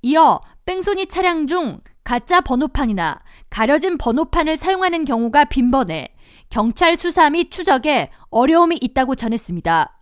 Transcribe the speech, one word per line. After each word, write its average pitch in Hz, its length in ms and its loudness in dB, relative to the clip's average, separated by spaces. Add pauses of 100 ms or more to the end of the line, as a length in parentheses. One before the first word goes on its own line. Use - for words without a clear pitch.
이어 277 380 4 (260)
뺑소니 381 420 -4
차량 349 380 -2
중 285 360 -4 (220)
가짜 247 380 0
번호판이나 240 800 -2 (300)
가려진 294 480 0
번호판을 311 580 -2
사용하는 359 480 -2
경우가 240 400 2
빈번해 240 600 0 (420)
경찰 277 480 0
수사 330 320 2
및 339 220 -2
추적에 285 580 0 (220)
어려움이 320 500 4
있다고 262 340 -2
전했습니다. 175 880 -2